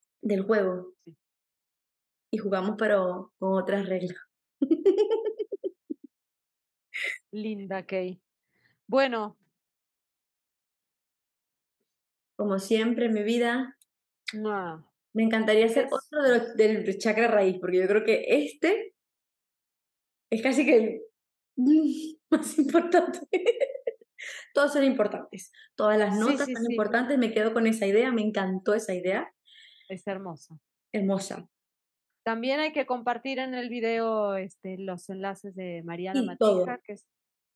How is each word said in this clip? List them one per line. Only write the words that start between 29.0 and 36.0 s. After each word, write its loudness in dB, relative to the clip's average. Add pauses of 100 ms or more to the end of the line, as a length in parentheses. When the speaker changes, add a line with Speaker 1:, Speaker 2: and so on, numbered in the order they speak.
Speaker 2:
Es -12
hermosa. -10 (360)
Speaker 1:
Hermosa. -2 (760)
Speaker 2:
También 0
hay -2
que -2
compartir -4
en -6
el -6
video, -2
este, -10
los -10
enlaces -10
de -10
Mariana -4